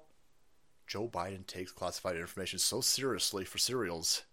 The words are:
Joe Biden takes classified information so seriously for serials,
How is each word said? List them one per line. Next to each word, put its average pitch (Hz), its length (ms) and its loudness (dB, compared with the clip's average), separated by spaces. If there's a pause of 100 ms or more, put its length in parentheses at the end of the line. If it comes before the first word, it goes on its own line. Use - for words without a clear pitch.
(880)
Joe 104 220 -2
Biden 95 400 -4
takes 90 240 -6
classified 90 420 0
information 85 460 -4
so - 200 4
seriously 104 640 2
for - 140 -6
serials, 90 640 2 (100)